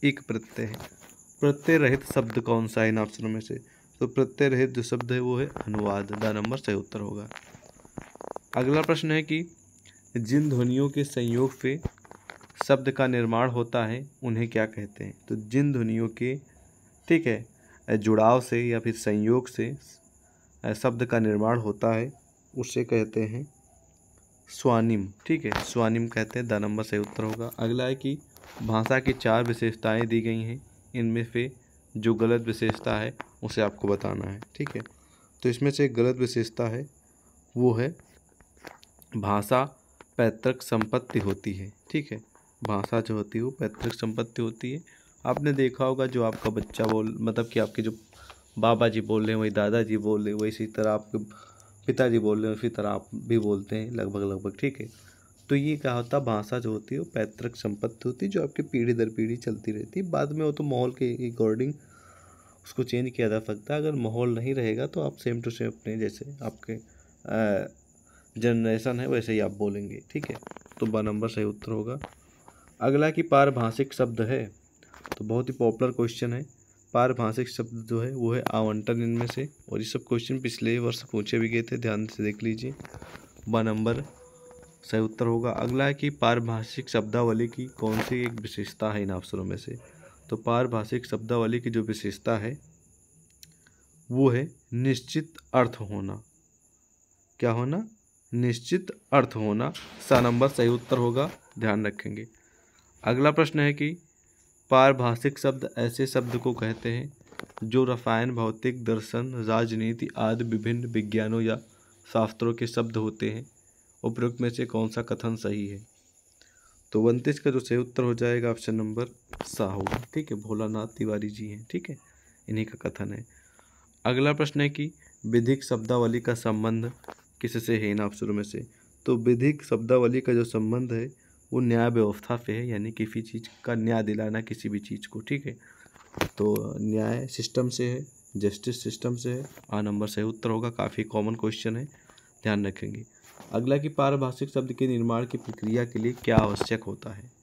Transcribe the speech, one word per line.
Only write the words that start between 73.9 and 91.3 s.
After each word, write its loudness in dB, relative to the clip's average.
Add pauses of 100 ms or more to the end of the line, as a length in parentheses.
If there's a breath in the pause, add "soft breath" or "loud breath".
शब्द 0
है, 0 (720 loud breath)
तो -8
बहुत 0
ही -4
पॉपुलर 2
क्वेश्चन 0
है। -6 (480 soft breath)
पारिभाषिक 2
शब्द -8
जो 0
है -4
वो 2
है 0
आवंटन 0
इनमें 0
से, -6 (240)
और -2
ये -4
सब -6
क्वेश्चन -2
पिछले -2
वर्ष -2
पूछे -2
भी 2
गए 2
थे, -4
ध्यान -2
से -8
देख -4
लीजिए। -4 (760 loud breath)
ब 2
नंबर 2 (880)
सही 2
उत्तर 0
होगा। 2
अगला 0
है 2
कि -2
पारिभाषिक 0
शब्दावली 2
की -8
कौन -2
सी -2
एक -2
विशेषता -6
है -2
इन -2
ऑप्शनों -6
में -6
से, -12 (520 loud breath)
तो -4
पारिभाषिक 0
शब्दावली 0